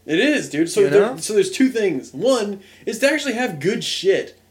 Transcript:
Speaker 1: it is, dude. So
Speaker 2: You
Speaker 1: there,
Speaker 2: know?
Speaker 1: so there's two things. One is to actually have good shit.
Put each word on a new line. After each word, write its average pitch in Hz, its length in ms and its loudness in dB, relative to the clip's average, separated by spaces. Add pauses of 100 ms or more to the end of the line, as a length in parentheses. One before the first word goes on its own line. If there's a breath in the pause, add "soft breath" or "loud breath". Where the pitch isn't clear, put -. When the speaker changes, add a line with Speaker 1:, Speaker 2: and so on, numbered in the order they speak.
Speaker 1:
it 160 140 0
is, 285 300 0
dude. 165 200 0
So 208 120 2
Speaker 2:
You 165 80 4
Speaker 1:
there, 202 120 6
Speaker 2:
know? 240 160 0
Speaker 1:
so - 160 -6
there's 190 180 2
two 262 180 2
things. 202 440 -2
One 208 480 -2 (240 loud breath)
is 220 140 -6
to 277 120 2
actually 285 220 -2
have 226 260 -4
good 180 240 -2
shit. - 540 -2 (140)